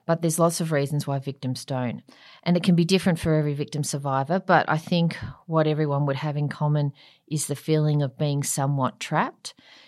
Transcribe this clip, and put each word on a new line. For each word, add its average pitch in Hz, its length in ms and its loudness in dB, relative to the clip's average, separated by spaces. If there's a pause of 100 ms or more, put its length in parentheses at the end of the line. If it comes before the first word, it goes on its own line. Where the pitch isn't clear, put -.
But 165 140 0
there's 165 160 0
lots 170 240 2
of 160 100 -2
reasons 143 360 0
why 139 100 -2
victims 135 480 -6
don't. 127 380 -4 (400)
And 175 120 2
it 170 60 2
can 180 140 4
be 170 100 4
different 180 320 2
for 160 160 0
every 147 220 2
victim 147 280 -6
survivor, 143 560 -2
but 175 300 4
I 156 80 2
think 170 400 0 (300)
what 160 180 2
everyone 147 400 0
would 139 120 0
have 147 200 -4
in 147 100 0
common 147 460 0 (340)
is 151 200 -4
the 143 80 -4
feeling 151 480 2
of 131 120 -4
being 143 280 -2
somewhat 139 560 -2
trapped. - 560 -4 (320)